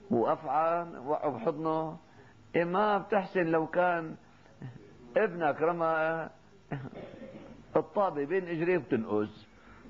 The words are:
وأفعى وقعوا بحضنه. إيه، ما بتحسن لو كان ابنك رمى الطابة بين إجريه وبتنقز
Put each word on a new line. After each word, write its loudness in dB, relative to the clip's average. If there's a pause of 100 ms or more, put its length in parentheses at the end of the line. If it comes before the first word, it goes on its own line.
(100)
وأفعى 2 (200)
وقعوا 0
بحضنه. -2 (580)
إيه، 4
ما 2
بتحسن 0
لو 2
كان 0 (1000)
ابنك 2
رمى 2 (1500)
الطابة 2
بين 0
إجريه 2
وبتنقز 0 (440)